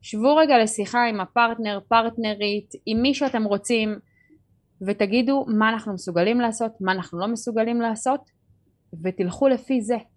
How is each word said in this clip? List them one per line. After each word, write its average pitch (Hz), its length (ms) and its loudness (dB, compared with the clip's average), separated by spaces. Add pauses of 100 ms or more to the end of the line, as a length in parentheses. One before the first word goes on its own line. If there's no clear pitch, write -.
שבו 240 340 0
רגע 294 280 6
לשיחה 220 420 -2
עם 214 160 -4
הפרטנר, 226 640 -2
פרטנרית, 214 800 0 (160)
עם 220 160 0
מי 269 120 2
שאתם 262 300 0
רוצים, 214 560 -2 (840)
ותגידו 214 640 0
מה 220 220 2
אנחנו 220 240 -4
מסוגלים 185 460 0
לעשות, 226 320 -2 (100)
מה 190 100 0
אנחנו 175 280 -4
לא 190 80 -2
מסוגלים 233 540 -2
לעשות, 233 400 -2 (840)
ותלכו 185 440 0
לפי 254 340 0
זה. 226 160 -2 (200)